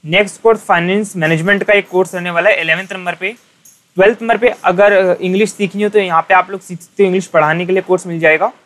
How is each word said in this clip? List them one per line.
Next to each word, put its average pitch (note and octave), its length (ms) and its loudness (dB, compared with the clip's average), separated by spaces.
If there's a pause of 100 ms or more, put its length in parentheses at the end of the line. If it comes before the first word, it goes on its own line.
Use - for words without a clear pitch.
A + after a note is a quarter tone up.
Next G3 360 -2
course A3 180 2
finance F#3+ 560 -2
management E3 480 0
का G#3 100 0
एक G3+ 160 0
course F3+ 260 -2
रहने F3 160 -6
वाला F3 180 2
है F#3+ 120 0
eleventh E3 320 -4
number F3+ 220 -8
पे। F#3 160 -8 (640)
ट्वेल्थ G3+ 260 2
number A3+ 160 0
पे A3+ 160 0 (100)
अगर, F#3+ 280 4
अ, F#3 300 2
English F#3 280 0
सीखनी G3+ 340 -4
हो, G#3 60 -2
तो G#3 100 2
यहाँ E3+ 220 0
पे F3 120 0
आप F#3 180 2
लोग F#3+ 100 -12
सीख F3 200 -14
सकते - 220 -2
हो, F#3+ 40 4
इंग्लिश F3+ 180 -2
पढ़ाने D#3+ 400 0
के F3+ 60 -4
लिए F#3 100 0
course F#3 260 -2
मिल E3+ 120 -6
जाएगा। D#3+ 320 2 (140)